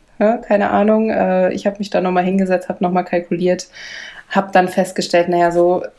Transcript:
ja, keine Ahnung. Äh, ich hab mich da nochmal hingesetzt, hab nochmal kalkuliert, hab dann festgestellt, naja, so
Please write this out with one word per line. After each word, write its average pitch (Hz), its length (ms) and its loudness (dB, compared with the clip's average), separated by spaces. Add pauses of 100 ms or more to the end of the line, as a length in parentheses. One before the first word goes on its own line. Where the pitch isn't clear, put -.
(200)
ja, 220 180 2
keine 202 320 0
Ahnung. 220 400 2
Äh, 185 440 0
ich - 120 -8
hab 202 140 -2
mich 196 100 -6
da 185 120 0
nochmal 180 240 0
hingesetzt, 185 440 0
hab 175 120 -8
nochmal 180 240 0
kalkuliert, 180 640 -2 (600)
hab 196 220 -2
dann 180 160 4
festgestellt, 180 640 0
naja, 175 220 2
so 175 320 2 (160)